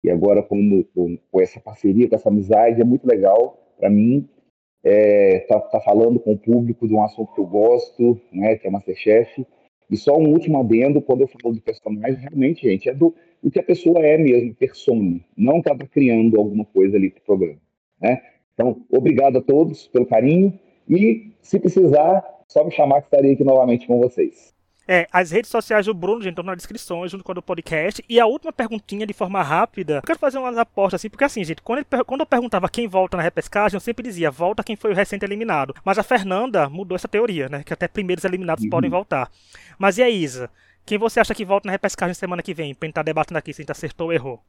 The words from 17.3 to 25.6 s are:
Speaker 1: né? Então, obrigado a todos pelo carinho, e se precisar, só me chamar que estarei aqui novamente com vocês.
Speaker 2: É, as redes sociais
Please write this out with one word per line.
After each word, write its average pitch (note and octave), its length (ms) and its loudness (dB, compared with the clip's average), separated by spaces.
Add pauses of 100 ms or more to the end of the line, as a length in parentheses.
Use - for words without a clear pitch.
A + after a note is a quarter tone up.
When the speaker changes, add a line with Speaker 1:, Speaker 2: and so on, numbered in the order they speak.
Speaker 1:
né? A#2+ 200 0 (320)
Então, A#2 280 -2 (100)
obrigado C3 460 2
a B2 40 2
todos D3+ 460 0
pelo B2 180 0
carinho, D#3+ 540 2 (300)
e A3 420 0 (100)
se - 180 -4
precisar, E3+ 640 4 (240)
só D3+ 180 2
me - 60 -6
chamar C#3 300 2
que - 60 -20
estarei C#3 260 4
aqui C#3+ 120 0
novamente B2+ 420 2
com B2 120 2
vocês. - 540 -2 (320)
Speaker 2:
É, F3+ 280 2
as F3+ 180 0
redes A3 180 -2
sociais G#3+ 360 -2